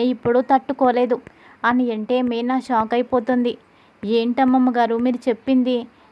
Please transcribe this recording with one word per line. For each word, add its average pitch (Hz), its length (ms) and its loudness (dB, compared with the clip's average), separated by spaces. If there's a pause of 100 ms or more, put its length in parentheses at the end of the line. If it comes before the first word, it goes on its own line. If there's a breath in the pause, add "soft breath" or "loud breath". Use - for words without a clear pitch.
ఇప్పుడు 247 360 0
తట్టుకోలేదు" 254 760 0 (480 loud breath)
అని 247 260 2
అంటే 220 320 -4
మీనా 240 380 -2
షాక్ 226 340 -2
అయిపోతుంది. 247 580 0 (500 soft breath)
"ఏంటమ్మమ్మ 247 680 2
గారు 233 260 0
మీరు 247 260 -2
చెప్పింది? 254 540 0 (360 soft breath)